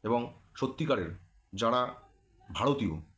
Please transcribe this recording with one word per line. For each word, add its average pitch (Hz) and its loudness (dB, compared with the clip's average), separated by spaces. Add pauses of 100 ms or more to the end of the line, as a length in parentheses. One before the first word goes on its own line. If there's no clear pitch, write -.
এবং 120 0 (220)
সত্যিকারের 127 0 (380)
যারা 120 2 (580)
ভারতীয় 123 2 (260)